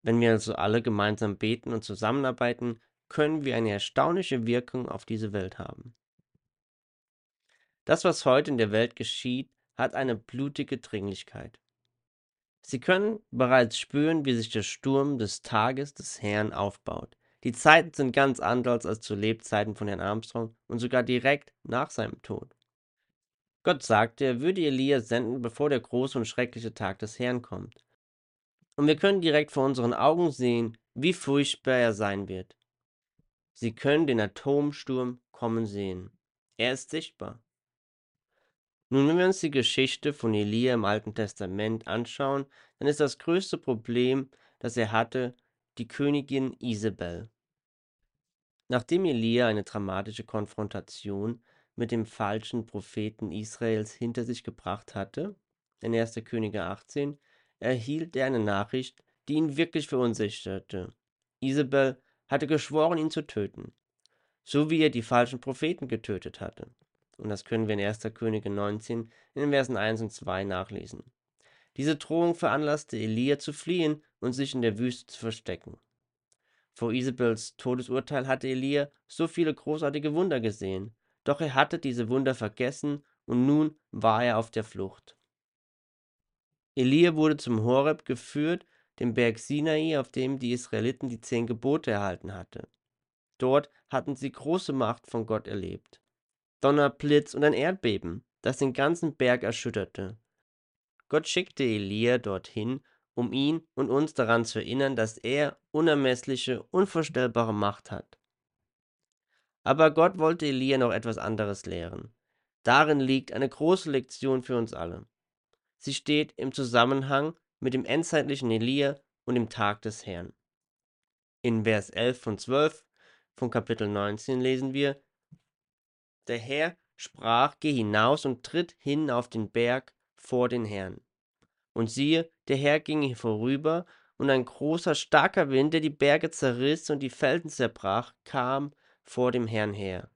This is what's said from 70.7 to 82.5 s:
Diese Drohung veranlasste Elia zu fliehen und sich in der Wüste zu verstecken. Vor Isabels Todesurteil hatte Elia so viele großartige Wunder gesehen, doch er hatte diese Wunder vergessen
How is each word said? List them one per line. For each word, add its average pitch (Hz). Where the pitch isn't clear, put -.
Diese 147
Drohung 170
veranlasste 147
Elia 117
zu 151
fliehen 156
und 123
sich 135
in 127
der 107
Wüste 123
zu -
verstecken. -
Vor 117
Isabels 123
Todesurteil 127
hatte 131
Elia 135
so -
viele 160
großartige 151
Wunder 170
gesehen, 101
doch 143
er 143
hatte 147
diese 120
Wunder 131
vergessen 143